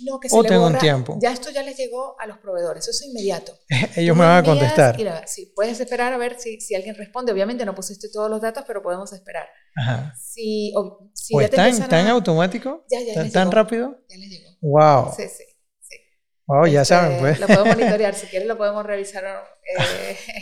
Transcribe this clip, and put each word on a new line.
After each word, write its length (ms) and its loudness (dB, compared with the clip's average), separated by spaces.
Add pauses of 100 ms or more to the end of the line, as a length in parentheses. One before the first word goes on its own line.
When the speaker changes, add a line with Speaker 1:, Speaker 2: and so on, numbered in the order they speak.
Speaker 1:
No, 140 -8
que 100 -14
se 80 4
Speaker 2:
o 60 6
Speaker 1:
le 60 2
Speaker 2:
tengo 180 6
un 60 2
Speaker 1:
borra. 80 0
Speaker 2:
tiempo. 420 0
Speaker 1:
Ya 100 2
esto 180 -10
ya 120 -6
les 140 -12
llegó 440 -10
a 60 -12
los 120 -16
proveedores, 440 -6
eso 80 -10
es 180 -6
inmediato. 480 -6 (120)
Speaker 2:
<laughs> 280 -2
Ellos 200 4
Speaker 1:
Tú 40 4
Speaker 2:
me 60 8
van 80 8
a 60 8
Speaker 1:
envías 180 4
Speaker 2:
contestar. 420 4
Speaker 1:
y 40 -2
la, 220 -8
sí, 280 -14
puedes 240 -2
esperar 340 -4
a 60 -4
ver 200 -6
si, 220 -12
si 140 -10
alguien 220 -8
responde. 360 -8
Obviamente 320 -2
no 120 -8
pusiste 360 -14
todos 160 -4
los 140 -4
datos, 240 -6
pero 160 -8
podemos 300 -8
esperar. 340 -14 (300)
Speaker 2:
Ajá. 440 -6
Speaker 1:
Si, 560 -8
o, 380 -8
si 220 -4
Speaker 2:
¿O 40 4
Speaker 1:
ya 40 4
Speaker 2:
es 80 0
Speaker 1:
te 40 2
Speaker 2:
tan, 100 6
Speaker 1:
empiezan 220 0
Speaker 2:
tan 200 4
Speaker 1:
a 20 4
Speaker 2:
automático? 800 0
Speaker 1:
Ya, 120 -2
ya 120 -8
Speaker 2:
¿Tan, 100 -2
Speaker 1:
les 80 -6
Speaker 2:
tan 120 4
Speaker 1:
llegó. 100 2
Speaker 2:
rápido? 540 0
Speaker 1:
Ya 100 -20
les 120 -20
llegó. 200 -20 (120)
Speaker 2:
Wow. 540 6
Speaker 1:
Sí, 120 -8
sí, 160 -20 (360)
sí. 160 -20 (520)
Speaker 2:
Wow, 180 4
ya 160 4
Speaker 1:
Este, 120 4
Speaker 2:
saben, 260 4
pues. 180 2
Speaker 1:
lo 80 -4
podemos 220 6
monitorear, 480 2
si 100 -14
quieres 220 -6
lo 100 -4
podemos 260 -4
revisar, 400 -8
Speaker 2:
<laughs> 540 -12
Speaker 1:
eh, 380 -4 (260)